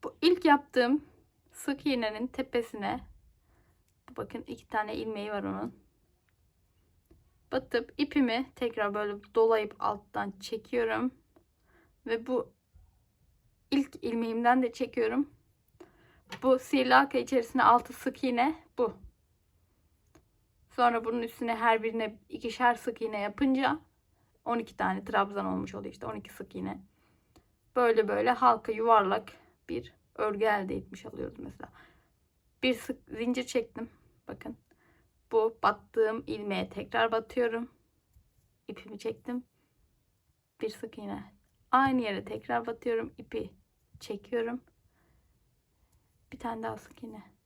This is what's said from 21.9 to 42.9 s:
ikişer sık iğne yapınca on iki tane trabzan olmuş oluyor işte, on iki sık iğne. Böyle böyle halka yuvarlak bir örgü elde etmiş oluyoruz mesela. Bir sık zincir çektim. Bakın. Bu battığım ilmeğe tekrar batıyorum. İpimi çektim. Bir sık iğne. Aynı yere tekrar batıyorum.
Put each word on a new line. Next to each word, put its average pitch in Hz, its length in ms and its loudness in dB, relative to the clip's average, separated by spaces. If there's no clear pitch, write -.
ikişer 240 460 2
sık 233 260 -6
iğne 214 180 -4
yapınca 262 600 0
on 233 140 -2
iki - 180 -12
tane 190 280 -2
trabzan 196 400 -2
olmuş 190 300 -4
oluyor 202 180 -10
işte, - 120 -14
on 220 100 -8
iki 202 180 -16
sık - 220 -14
iğne. 190 260 -8
Böyle 226 320 4
böyle 214 240 2
halka 240 400 4
yuvarlak 214 640 4
bir - 240 -8
örgü 214 300 -2
elde 202 300 0
etmiş - 300 -12
oluyoruz - 340 -12
mesela. - 300 -14
Bir 254 100 4
sık - 360 -8
zincir 247 340 -2
çektim. 226 460 -4
Bakın. - 300 -14
Bu 226 320 2
battığım 214 640 0
ilmeğe 202 420 -4
tekrar 226 420 -2
batıyorum. 233 600 -2
İpimi 202 320 -14
çektim. 240 440 -8
Bir 220 80 -4
sık - 280 -14
iğne. 202 360 -12
Aynı 262 300 6
yere 202 240 -4
tekrar 233 400 -2
batıyorum. 233 520 -4